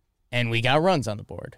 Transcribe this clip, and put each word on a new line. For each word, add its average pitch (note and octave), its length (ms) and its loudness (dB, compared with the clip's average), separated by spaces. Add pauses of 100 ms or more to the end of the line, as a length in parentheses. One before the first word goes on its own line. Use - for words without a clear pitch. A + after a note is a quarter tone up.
(320)
and A#2+ 180 0
we A#2 120 0
got C3 200 4
runs D#3+ 280 2
on G#2 80 -6
the G#2+ 60 -12
board." - 340 -14